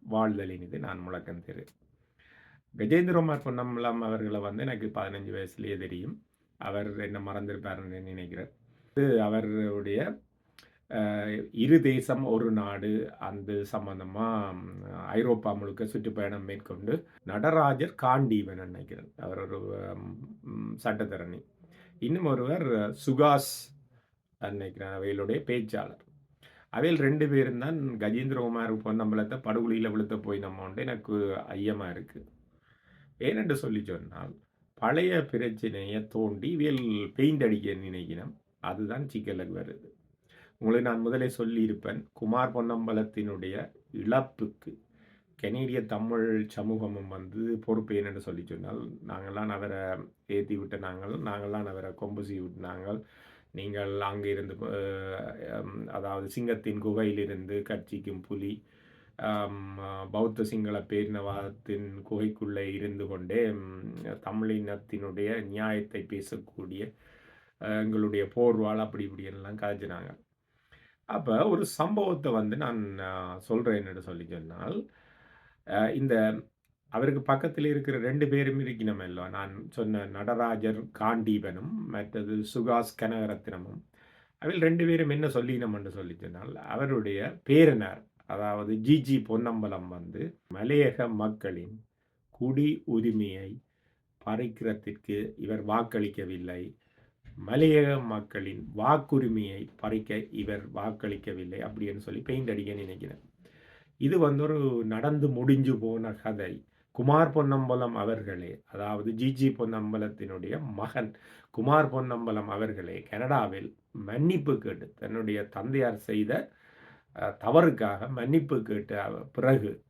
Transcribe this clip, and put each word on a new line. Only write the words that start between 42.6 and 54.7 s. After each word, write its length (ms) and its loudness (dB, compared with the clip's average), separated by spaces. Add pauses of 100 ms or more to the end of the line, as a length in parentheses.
இழப்புக்கு 840 -2 (580)
கனேடிய 500 -2
தமிழ் 640 0
சமூகமும் 600 -4
வந்து 500 -4
பொறுப்பு. 360 0
என்னென்னு 240 0
சொல்லி 280 -8
சொன்னால், 440 -8 (180)
நாங்கள்லாம் 400 -6
அவரை 500 -4 (280)
ஏத்தி 320 0
விட்ட 200 -6
நாங்கள், 320 -8
நாங்கள்லாம் 560 -4
அவரை 300 -8
கொம்பு 260 -8
சீவி 200 -6
விட்ட 180 -10
நாங்கள். 460 -8 (460)
நீங்கள் 500 -4
அங்கே 280 -2
இருந்து, 260 -4
அஹ், 1300 -6